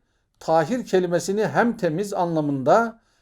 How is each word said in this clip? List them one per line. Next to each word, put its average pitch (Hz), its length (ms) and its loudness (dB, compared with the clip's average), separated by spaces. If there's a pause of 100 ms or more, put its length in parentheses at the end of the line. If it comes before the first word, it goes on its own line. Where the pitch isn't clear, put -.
(380)
tahir 165 480 0
kelimesini 185 600 0
hem 208 300 0
temiz 190 380 -4
anlamında 165 840 0 (220)